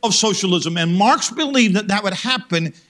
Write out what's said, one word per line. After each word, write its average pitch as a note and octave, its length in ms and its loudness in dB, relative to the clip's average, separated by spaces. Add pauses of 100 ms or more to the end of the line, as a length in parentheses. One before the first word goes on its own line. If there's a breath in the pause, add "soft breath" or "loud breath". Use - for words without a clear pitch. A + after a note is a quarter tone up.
of A3 120 0
socialism. F3+ 640 0
And E3+ 180 0
Marx A#3 340 4
believed C4 460 2
that G#3 120 -4
that G3 140 -2
would F#3+ 120 -4
happen F3+ 580 -4 (180 soft breath)